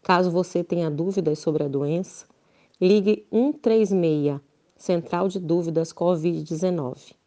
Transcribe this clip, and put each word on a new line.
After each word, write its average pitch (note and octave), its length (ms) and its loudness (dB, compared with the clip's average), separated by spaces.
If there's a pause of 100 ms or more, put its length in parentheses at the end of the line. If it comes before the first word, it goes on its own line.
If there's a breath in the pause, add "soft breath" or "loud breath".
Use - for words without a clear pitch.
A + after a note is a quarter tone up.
Caso F3+ 300 2
você F3+ 320 -2
tenha E3+ 260 -2
dúvidas D#3+ 480 -2
sobre D#3 260 -2
a D3 40 -2
doença, C#3+ 580 -4 (560 soft breath)
ligue G3+ 500 2
um C4 220 2
três A3 380 2
meia, D3+ 500 0 (340)
Central F3 520 -2
de F#3+ 120 -4
Dúvidas E3 540 -2
covid E3+ 480 0
dezenove. D#3+ 720 -4 (140)